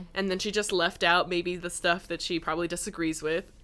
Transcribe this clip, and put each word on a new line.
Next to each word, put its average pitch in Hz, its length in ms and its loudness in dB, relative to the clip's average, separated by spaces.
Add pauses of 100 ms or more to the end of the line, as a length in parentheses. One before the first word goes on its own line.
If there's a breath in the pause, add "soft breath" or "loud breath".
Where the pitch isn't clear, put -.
(160)
And 190 160 0
then 185 80 0
she 208 120 -2
just 208 200 0
left 180 320 2
out 175 260 6
maybe 175 280 0
the 175 120 -6
stuff 175 380 0
that 170 140 -4
she 170 180 0
probably 165 300 -2
disagrees 165 520 -4
with, 160 220 0 (200)